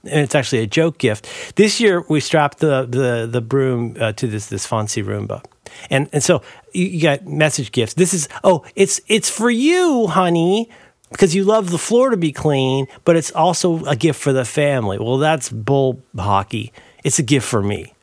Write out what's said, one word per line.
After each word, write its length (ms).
and 160
it's 160
actually 260
a 40
joke 320
gift. 280
This 240
year, 280
we 120
strapped 400
the, 280
the, 420
the 100
broom, 600
uh, 120
to 160
this, 180
this 200
fancy 360
Roomba. 400
And, 240
and 100
so 200
you, 120
you 160
got 260
message 460
gifts. 220
This 180
is, 160
"Oh, 180
it's, 320
it's 220
for 200
you, 580
honey, 600
'cause 180
you 100
love 260
the 80
floor 320
to 80
be 120
clean, 580
but 100
it's 140
also 560
a 100
gift 240
for 140
the 100
family." 540
Well, 180
that's 320
bull 540
hockey. 540
It's 140
a 40
gift 260
for 140
me 400